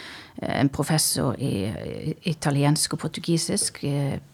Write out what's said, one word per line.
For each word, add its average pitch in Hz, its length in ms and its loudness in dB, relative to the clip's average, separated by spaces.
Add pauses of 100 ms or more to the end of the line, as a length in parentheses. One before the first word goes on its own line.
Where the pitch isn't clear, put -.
(420)
eh, - 200 -2
en 139 80 4
professor 143 720 0
i, 123 260 0
i - 500 -6 (140)
italiensk 147 640 2
og - 60 -4
portugisisk, - 840 -2
eh, 143 360 0 (140)